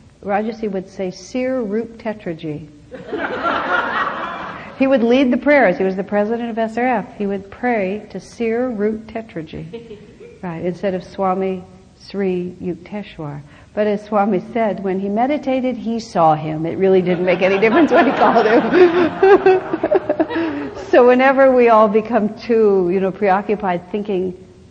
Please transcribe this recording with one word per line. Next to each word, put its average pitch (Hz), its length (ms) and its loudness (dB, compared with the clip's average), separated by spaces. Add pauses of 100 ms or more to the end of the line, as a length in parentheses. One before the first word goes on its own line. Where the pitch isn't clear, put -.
(240)
Rajarsi 214 480 -4
would 185 160 -8
say 185 220 -8
Sir 254 520 -6
Rup 226 360 -6
Tetraji. 165 720 -8 (220)
<laughs> - 500 -8 (1400)
He 269 80 2
would 262 160 4
lead 247 280 4
the 247 60 2
prayers. 247 400 2
He 190 80 -2
was 190 120 -2
the 196 80 -4
president 208 440 -2
of 220 100 -8
S 226 200 -4
R 240 80 0
F. 233 320 -4
He 208 80 -4
would 196 240 -6
pray 214 600 -4
to 196 80 -10
Sir 233 500 -4
Rup 214 380 -4
Tetraji. 170 920 -12 (440)
Right, 165 220 -10
instead 185 300 -4
of 180 100 -8
Swami 190 580 -4 (380)
Sri 185 640 -4
Yukteswar. 170 800 -10 (320)
But 208 120 0
as 208 200 -2
Swami 202 360 0 (120)
said, 220 280 -2
when 190 160 -2
he 196 120 -4
meditated, 254 680 -2
he 220 240 -6
saw 165 340 2
him. 156 300 -6
It 165 140 -4
really 190 240 4
didn't 180 240 0
make 180 160 2
any 190 160 2
difference 240 340 4
what 247 140 6
he 254 60 0
called 220 340 4
him. 359 1500 4
<laughs> - 0 - (880)
So 262 160 6
whenever 262 480 6
we 247 140 6
all 220 180 6
become 214 500 0
too, 202 540 2
you 190 80 0
know, 190 140 0
preoccupied 190 800 -2
thinking 190 420 -4 (360)